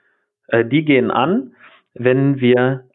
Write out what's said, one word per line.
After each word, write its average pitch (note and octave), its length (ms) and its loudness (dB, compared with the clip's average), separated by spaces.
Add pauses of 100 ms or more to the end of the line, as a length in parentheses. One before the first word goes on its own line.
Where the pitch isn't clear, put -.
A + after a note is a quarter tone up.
(480)
äh, A#2 160 0
die C#3+ 220 -2
gehen B2+ 260 2
an, F#3+ 440 -2 (380)
wenn B2+ 460 0
wir B2 560 0